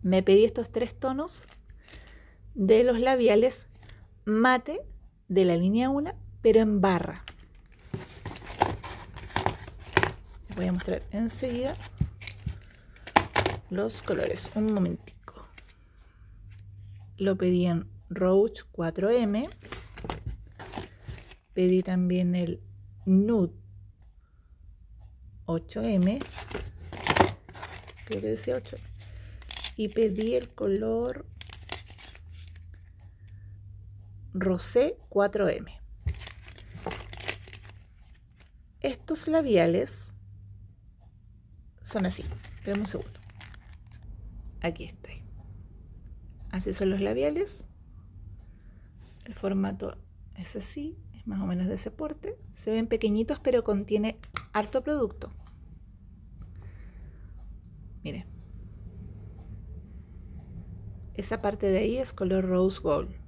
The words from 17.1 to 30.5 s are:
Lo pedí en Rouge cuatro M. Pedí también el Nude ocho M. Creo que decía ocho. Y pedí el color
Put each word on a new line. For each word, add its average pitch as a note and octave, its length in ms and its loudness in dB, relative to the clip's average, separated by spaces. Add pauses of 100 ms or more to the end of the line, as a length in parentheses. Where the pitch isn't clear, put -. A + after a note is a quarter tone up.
Lo G3 180 2
pedí F3+ 300 4
en E3+ 220 2 (220)
Rouge F#3+ 640 4
cuatro E3+ 380 0
M. A#3 400 2 (2000)
Pedí F#3 300 6
también F3+ 520 2
el F3 260 -2 (440)
Nude G3 480 8 (1900)
ocho E3 380 -4
M. G#3 360 4 (1900)
Creo G#3+ 160 -2
que A3 60 -2
decía - 280 -2
ocho. - 220 -6 (1000)
Y G#3+ 140 0
pedí A3 460 4
el B3 140 0
color A3 760 0 (3000)